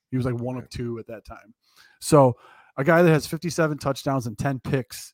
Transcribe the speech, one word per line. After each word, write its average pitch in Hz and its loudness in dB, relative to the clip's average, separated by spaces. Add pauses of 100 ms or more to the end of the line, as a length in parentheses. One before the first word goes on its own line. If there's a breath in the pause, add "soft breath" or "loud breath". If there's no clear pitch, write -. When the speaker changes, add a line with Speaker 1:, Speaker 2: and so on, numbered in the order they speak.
(120)
Speaker 1:
He 131 -2
was, 123 -2
like, 123 -2
one 123 -8
of 117 -12
Speaker 2:
Right. - -20
Speaker 1:
two 117 -8
at 110 -16
that 107 -16
time. 113 -20 (460 soft breath)
So 135 6 (400 soft breath)
a 139 -4
guy 170 6
that 175 8
has 151 2
fifty-seven 160 -4
touchdowns 135 -4
and 110 -10
ten 139 -4
picks - -6